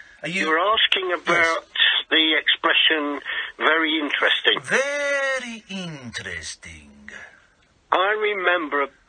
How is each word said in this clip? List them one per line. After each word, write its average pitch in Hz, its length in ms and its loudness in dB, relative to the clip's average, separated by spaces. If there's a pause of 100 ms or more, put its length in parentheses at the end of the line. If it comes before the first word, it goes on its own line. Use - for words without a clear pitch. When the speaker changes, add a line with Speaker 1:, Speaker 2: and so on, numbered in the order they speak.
(220)
Speaker 1:
Are 151 60 -6
you 185 140 -2
Speaker 2:
You 156 80 0
were 160 80 4
asking 190 560 2
about 170 200 0
Speaker 1:
Yes. 165 300 2 (460)
Speaker 2:
the 160 280 4
expression, 147 840 2 (380)
"very 160 400 2
interesting." 117 640 0
Speaker 1:
Very 269 1080 -2
interesting. 107 1160 -12 (1080)
Speaker 2:
I 185 200 2
remember 180 680 0
an 139 60 -2 (200)